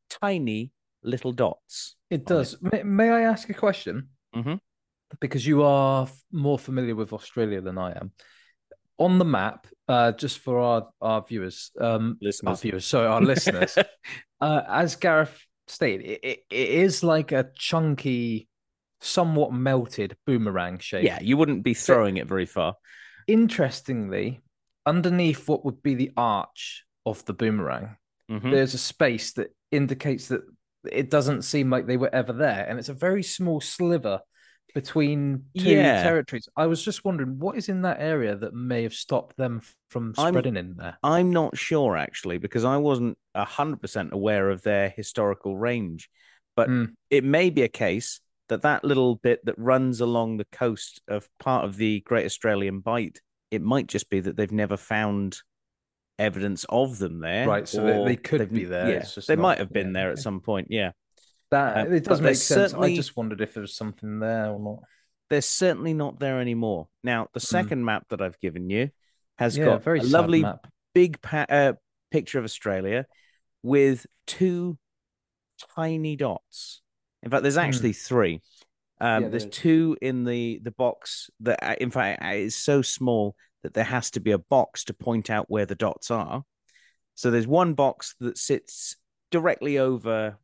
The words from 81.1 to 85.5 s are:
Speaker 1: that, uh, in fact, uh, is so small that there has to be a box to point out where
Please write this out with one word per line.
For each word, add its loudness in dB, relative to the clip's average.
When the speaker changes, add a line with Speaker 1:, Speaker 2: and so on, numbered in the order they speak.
Speaker 1:
that, 0
uh, -2
in -2
fact, 0
uh, -6
is -2
so 2
small 0
that -12
there 0
has -2
to -6
be 2
a 4
box 0
to -6
point -4
out -4
where 0